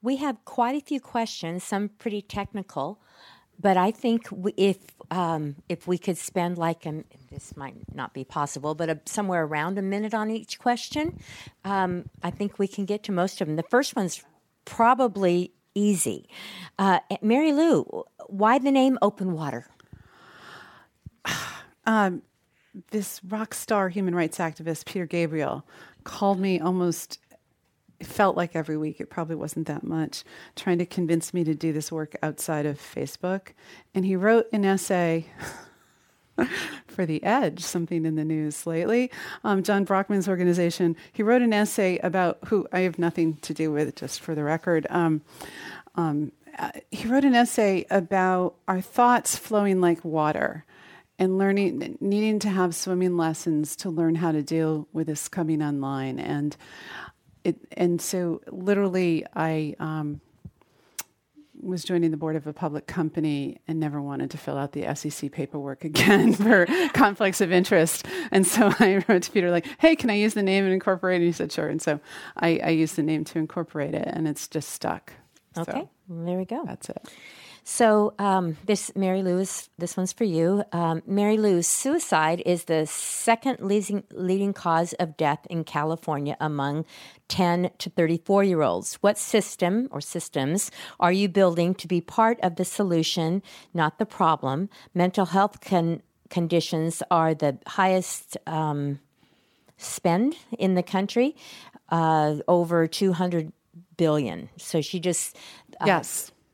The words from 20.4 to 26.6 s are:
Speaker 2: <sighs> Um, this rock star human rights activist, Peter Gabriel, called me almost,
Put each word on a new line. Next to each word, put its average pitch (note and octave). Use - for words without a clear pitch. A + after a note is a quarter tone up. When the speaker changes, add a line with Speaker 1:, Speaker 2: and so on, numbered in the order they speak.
Speaker 2:
<sighs> -
Um, G#3
this G#3
rock G#3+
star G3
human F#3
rights E3
activist, D#3+
Peter F#3
Gabriel, D3+
called G3
me F#3+
almost, F3